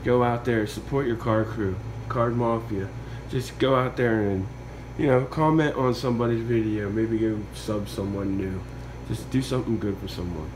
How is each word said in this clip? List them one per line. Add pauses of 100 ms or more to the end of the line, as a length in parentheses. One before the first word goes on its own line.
Go
out
there,
support
your
card
crew, (340)
Card
Mafia. (420)
Just
go
out
there
and, (500)
you
know,
comment
on
somebody's
video.
Maybe
go (140)
sub
someone
new. (480)
Just
do
something
good
for
someone.